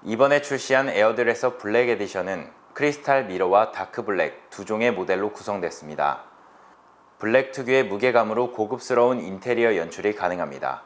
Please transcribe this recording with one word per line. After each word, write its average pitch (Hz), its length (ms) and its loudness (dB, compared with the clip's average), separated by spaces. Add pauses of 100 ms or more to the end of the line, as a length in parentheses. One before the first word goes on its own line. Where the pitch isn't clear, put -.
이번에 135 380 4
출시한 135 480 0
에어드레서 117 680 2
블랙 117 320 2
에디션은 95 600 -4 (220)
크리스탈 139 540 0
미러와 95 460 4
다크 101 340 -8
블랙 87 420 -2
두 - 160 -14
종의 110 280 0
모델로 95 400 -2
구성됐습니다. 78 920 -4 (920)
블랙 123 340 0
특유의 131 320 0
무게감으로 113 680 0
고급스러운 120 680 0
인테리어 110 560 0
연출이 90 380 -4
가능합니다. 73 720 -6